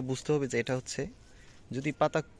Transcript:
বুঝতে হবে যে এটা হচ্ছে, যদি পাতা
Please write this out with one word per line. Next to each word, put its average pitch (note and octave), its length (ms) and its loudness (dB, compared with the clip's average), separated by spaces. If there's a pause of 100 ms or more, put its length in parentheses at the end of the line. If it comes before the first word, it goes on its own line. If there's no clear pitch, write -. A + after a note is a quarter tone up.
বুঝতে C3 240 -2
হবে C#3+ 180 2
যে B2 120 2
এটা C3 160 -2
হচ্ছে, - 220 -6 (760)
যদি C#3 140 -2 (120)
পাতা D3+ 180 4 (200)